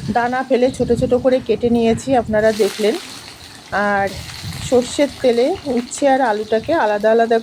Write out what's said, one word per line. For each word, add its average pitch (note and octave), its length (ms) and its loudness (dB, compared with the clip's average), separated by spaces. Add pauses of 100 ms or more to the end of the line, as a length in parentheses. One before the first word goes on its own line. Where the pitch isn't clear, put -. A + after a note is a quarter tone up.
(160)
দানা B3 320 -2
ফেলে B3 280 4
ছোট B3 140 -2 (100)
ছোট B3 120 0 (120)
করে B3+ 120 4 (100)
কেটে G#3+ 300 0
নিয়েছি, A3+ 320 0 (140)
আপনারা G#3+ 280 2 (120)
দেখলেন। G#3 320 0 (920)
আর G3 200 0 (600)
সর্ষের C4 420 2 (120)
তেলে A#3+ 240 2 (300)
উচ্ছে B3 280 -4 (100)
আর C4 60 2 (100)
আলুটাকে A3 420 -2 (120)
আলাদা G#3 300 0
আলাদা A3+ 280 4